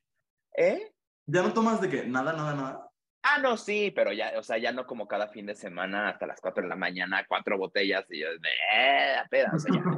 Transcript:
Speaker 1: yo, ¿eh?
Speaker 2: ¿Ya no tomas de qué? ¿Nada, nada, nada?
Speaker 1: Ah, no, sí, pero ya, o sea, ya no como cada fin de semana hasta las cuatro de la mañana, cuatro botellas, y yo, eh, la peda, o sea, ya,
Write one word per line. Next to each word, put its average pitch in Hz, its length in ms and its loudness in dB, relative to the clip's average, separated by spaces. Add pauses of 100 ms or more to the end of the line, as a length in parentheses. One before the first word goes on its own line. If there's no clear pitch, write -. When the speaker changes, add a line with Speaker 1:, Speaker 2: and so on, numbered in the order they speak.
(580)
Speaker 1:
yo, 165 60 4
¿eh? 320 300 2 (340)
Speaker 2:
¿Ya 170 160 2
no 214 100 2
tomas 226 280 4
de 180 80 0
qué? 123 160 -2
¿Nada, 131 280 0
nada, 151 220 -2
nada? 135 300 -6 (360)
Speaker 1:
Ah, 277 160 4
no, 254 200 2
sí, 208 360 -2
pero 107 200 2
ya, 107 260 -2
o 107 40 -12
sea, 117 140 -2
ya 117 140 0
no 127 160 -6
como 110 200 -8
cada 104 200 -2
fin 107 180 -12
de 104 80 -8
semana 98 560 -4
hasta 92 160 -6
las - 140 -8
cuatro 95 240 -2
de 90 60 -4
la 87 80 -4
mañana, 92 500 -2
cuatro 101 300 0
botellas, 98 520 0
y 78 120 -8
yo, 78 80 -4
eh, 104 880 2
la 117 120 -4
peda, 127 240 4
o 165 60 0
sea, - 160 -2
ya, - 80 0 (140)